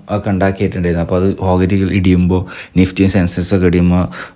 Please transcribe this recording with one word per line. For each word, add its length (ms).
ഒക്കെ 180
ഉണ്ടാക്കിയിട്ടുണ്ടായിരുന്നു. 720
അപ്പോൾ 160
അത് 80
ഓഹരികൾ 500
ഇടിയുമ്പോൾ, 420
നിഫ്റ്റിയും 360
സെൻസെക്സും 440
ഒക്കെ 120
ഇടിയുമ്പോൾ 320